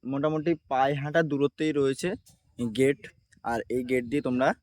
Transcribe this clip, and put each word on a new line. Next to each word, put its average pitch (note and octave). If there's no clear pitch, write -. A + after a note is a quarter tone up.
মোটামুটি D3+
পায়ে C3+
হাঁটা D3
দূরত্বেই C#3+
রয়েছে C#3+
গেট, C3+
আর A#2
এই B2
গেট B2+
দিয়ে C#3
তোমরা C3